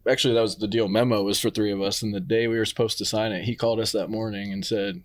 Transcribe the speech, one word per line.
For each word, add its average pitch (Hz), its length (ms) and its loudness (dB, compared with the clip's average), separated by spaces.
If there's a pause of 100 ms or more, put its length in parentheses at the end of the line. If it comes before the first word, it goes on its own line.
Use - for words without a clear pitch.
actually 127 260 2
that 117 80 4
was 104 140 0
the 104 120 -2
deal 110 200 2
memo, 110 340 4
was 98 180 0
for 110 100 0
three 104 220 0
of 98 100 -2
us. 98 200 -2
And 104 120 -4
the 98 60 -4
day 113 260 2
we 113 100 0
were 110 80 2
supposed - 340 0
to 104 60 -4
sign 110 280 0
it, 90 120 -4
he 117 120 -2
called 113 240 2
us 107 120 -2
that 95 180 -2
morning 104 420 -4
and 98 120 -6
said, 101 400 -2